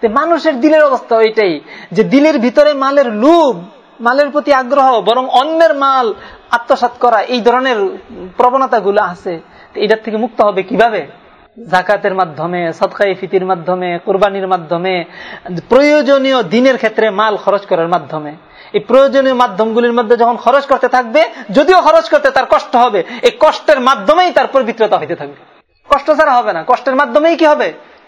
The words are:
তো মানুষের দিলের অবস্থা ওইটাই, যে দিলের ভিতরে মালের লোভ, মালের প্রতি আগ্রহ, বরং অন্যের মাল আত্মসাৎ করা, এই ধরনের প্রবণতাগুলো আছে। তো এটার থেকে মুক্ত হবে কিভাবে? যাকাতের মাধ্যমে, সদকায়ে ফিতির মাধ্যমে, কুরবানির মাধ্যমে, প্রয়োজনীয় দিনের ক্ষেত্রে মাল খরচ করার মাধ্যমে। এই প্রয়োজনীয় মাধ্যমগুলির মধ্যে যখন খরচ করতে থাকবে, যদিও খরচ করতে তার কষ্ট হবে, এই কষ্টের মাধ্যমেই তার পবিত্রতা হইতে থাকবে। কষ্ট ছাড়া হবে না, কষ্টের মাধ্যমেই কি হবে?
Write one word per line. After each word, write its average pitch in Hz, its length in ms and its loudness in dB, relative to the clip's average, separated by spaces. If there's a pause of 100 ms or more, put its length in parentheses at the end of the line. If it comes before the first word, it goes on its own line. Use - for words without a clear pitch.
তো 233 60 0
মানুষের 294 520 -2
দিলের 302 240 4
অবস্থা 247 320 -2
ওইটাই, 220 440 0 (320)
যে 196 120 2
দিলের 285 340 2
ভিতরে 294 360 2
মালের 277 320 0
লোভ, 240 580 2 (360)
মালের 262 300 0
প্রতি 294 220 -2
আগ্রহ, 262 480 2
বরং 240 280 -2
অন্যের 311 460 2
মাল 262 400 0 (360)
আত্মসাৎ 240 480 -2
করা, 226 220 2
এই 247 200 -4
ধরনের 233 580 0 (380)
প্রবণতাগুলো 233 680 0
আছে। 175 380 -6 (340)
তো - 60 -8
এটার 214 240 0
থেকে 214 120 -8
মুক্ত 233 260 -4
হবে 196 200 0
কিভাবে? 190 440 -2 (600)
যাকাতের 185 480 -2
মাধ্যমে, 170 580 -4
সদকায়ে 196 420 -2
ফিতির 185 320 -4
মাধ্যমে, 180 580 -4
কুরবানির 196 440 -2
মাধ্যমে, 175 560 -4 (640)
প্রয়োজনীয় 269 760 2
দিনের 240 340 2
ক্ষেত্রে 220 340 -2
মাল 208 260 -2
খরচ 196 300 -2
করার 170 220 -2
মাধ্যমে। 151 460 -6 (380)
এই 202 80 0
প্রয়োজনীয় 262 540 2
মাধ্যমগুলির 233 580 0
মধ্যে 233 240 0
যখন 233 200 0
খরচ 269 300 0
করতে 254 220 0
থাকবে, 254 400 0 (220)
যদিও 302 300 4
খরচ 311 280 2
করতে 285 220 2
তার 262 160 0
কষ্ট - 300 0
হবে, 226 280 2 (180)
এই 247 80 4 (100)
কষ্টের 302 400 2
মাধ্যমেই 269 520 2
তার 262 200 2
পবিত্রতা 220 460 0
হইতে 160 160 -6
থাকবে। - 500 -18 (240)
কষ্ট 285 220 0
ছাড়া 294 220 2
হবে 226 200 0
না, 160 140 -6
কষ্টের 254 300 0
মাধ্যমেই 294 400 2
কি 285 100 2
হবে? 254 260 0 (360)